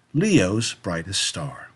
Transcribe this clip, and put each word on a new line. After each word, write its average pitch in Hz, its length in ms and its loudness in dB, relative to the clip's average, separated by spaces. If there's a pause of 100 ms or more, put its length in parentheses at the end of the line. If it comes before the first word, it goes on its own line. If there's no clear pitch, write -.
(140)
Leo's 117 600 4
brightest 87 480 -6
star. - 540 -6